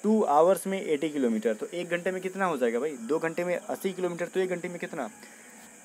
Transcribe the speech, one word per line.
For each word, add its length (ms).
टू 200
आवर्स 440
में 180
एटी 240
किलोमीटर, 440
तो 120
एक 240
घंटे 220
में 100
कितना 240
हो 120
जाएगा 220
भाई? 120
दो 280
घंटे 240
में 140
अस्सी 360
किलोमीटर, 340
तो 120
एक 100
घंटे 200
में 100
कितना? 300